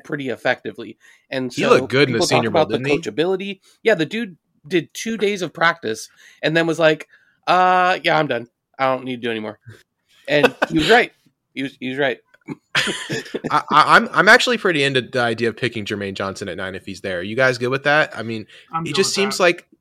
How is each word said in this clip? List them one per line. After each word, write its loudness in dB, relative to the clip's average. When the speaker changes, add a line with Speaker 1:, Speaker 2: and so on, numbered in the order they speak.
Speaker 1:
pretty -8
effectively. -6
And -4
Speaker 2:
He -4
Speaker 1:
so 2
Speaker 2:
looked 4
good 2
in -2
the 0
Speaker 1:
people 0
talk -2
Speaker 2:
Senior 0
Bowl, 2
Speaker 1:
about -4
the -2
Speaker 2:
didn't -6
he? 2
Speaker 1:
coachability. -4
Yeah, 4
the 0
dude -8
did -2
two -6
days -2
of -8
practice -2
and 0
then 4
was 0
like, 4
"Uh, 4
yeah, 2
I'm 2
done. -4
I 2
don't -6
need -8
to -6
do -2
anymore." -6
And 4
he 0
was 0
right. 6
He -8
was, -10
he -8
was -8
right. 0
<laughs> -12
Speaker 2:
I, -2
I, 0
I'm, 4
I'm 4
actually 6
pretty 0
into 2
the -4
idea 0
of -4
picking -6
Jermaine -6
Johnson -6
at -10
nine -8
if -14
he's -14
there. -6
You -8
guys 2
good -2
with -4
that? 0
I -8
mean, -8
Speaker 3:
I'm -4
Speaker 2:
it -8
Speaker 3:
good -6
Speaker 2:
just 0
Speaker 3:
with -6
Speaker 2:
seems -2
Speaker 3:
that. 0
Speaker 2:
like 0